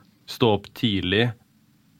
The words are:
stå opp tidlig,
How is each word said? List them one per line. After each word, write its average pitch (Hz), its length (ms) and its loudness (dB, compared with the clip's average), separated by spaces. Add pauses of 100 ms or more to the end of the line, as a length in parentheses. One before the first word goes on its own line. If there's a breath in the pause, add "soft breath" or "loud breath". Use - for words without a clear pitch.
(280 loud breath)
stå 113 260 2
opp 101 200 -4
tidlig, 101 580 0 (680)